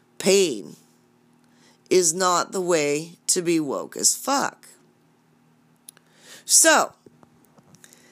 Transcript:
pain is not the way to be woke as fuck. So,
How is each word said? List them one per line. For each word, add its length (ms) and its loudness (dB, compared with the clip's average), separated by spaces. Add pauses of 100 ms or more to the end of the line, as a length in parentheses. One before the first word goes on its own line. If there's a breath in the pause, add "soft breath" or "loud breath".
(180 soft breath)
pain 580 0 (1120 soft breath)
is 240 2
not 400 -2
the 80 -6
way 520 -2 (160)
to 120 -2
be 180 0
woke 380 -6
as 180 0
fuck. 520 -4 (1800 loud breath)
So, 440 4 (1160 soft breath)